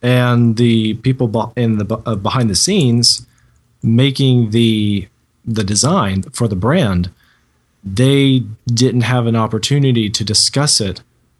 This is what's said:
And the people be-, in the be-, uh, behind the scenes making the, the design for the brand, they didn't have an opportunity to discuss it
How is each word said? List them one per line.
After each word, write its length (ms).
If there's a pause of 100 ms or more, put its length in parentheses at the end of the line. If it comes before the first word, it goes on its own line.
And 560
the 380
people 340
be-, 320
in 160
the 80
be-, 100 (100)
uh, 100
behind 340
the 60
scenes 680 (560)
making 680
the, 580 (380)
the 180
design 600
for 260
the 80
brand, 540 (680)
they 640 (240)
didn't 360
have 220
an 120
opportunity 720
to 160
discuss 560
it 200 (380)